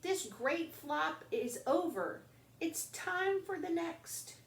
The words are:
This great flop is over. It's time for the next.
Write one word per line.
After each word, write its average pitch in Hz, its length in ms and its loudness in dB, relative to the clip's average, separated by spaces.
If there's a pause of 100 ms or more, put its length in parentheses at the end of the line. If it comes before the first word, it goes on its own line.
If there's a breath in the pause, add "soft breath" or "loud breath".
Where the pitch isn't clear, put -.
This 381 240 2
great 285 460 0
flop 302 580 0
is 240 360 0
over. 285 560 2 (380 loud breath)
It's 320 260 0
time 381 580 2
for 381 140 -4
the 359 120 -4
next. - 640 -2 (120)